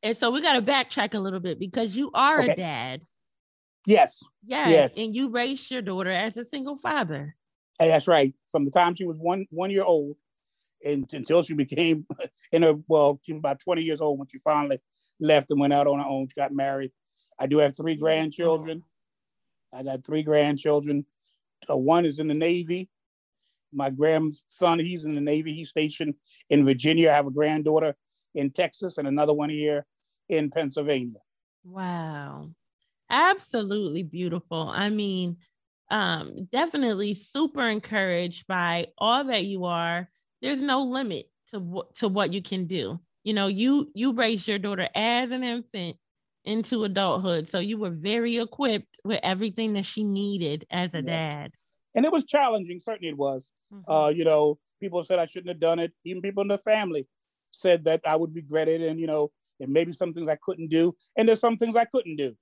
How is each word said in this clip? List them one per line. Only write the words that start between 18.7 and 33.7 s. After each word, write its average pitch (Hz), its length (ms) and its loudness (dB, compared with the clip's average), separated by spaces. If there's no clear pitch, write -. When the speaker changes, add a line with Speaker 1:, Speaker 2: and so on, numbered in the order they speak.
Speaker 2:
I 131 100 -12
got 131 220 -8
three 156 180 -2
grandchildren. 147 840 2
Uh, 147 80 0
one 160 280 4
is 147 160 -2
in 160 80 -2
the 151 60 0
Navy. 175 540 -2
My 139 180 -2
grandson, 156 880 2
he's 165 260 -4
in 151 100 -4
the 143 60 -2
Navy. 151 340 -2
He's 160 160 -12
stationed 151 440 -2
in 143 160 6
Virginia. 151 460 4
I 143 40 6
have 143 120 4
a 139 40 -6
granddaughter 156 640 2
in 139 160 -2
Texas 170 480 -4
and 143 100 -4
another 147 240 2
one 147 180 0
here 151 360 -2
in 151 220 0
Pennsylvania. 139 680 -2
Speaker 1:
Wow. 160 840 -8
Absolutely 214 920 0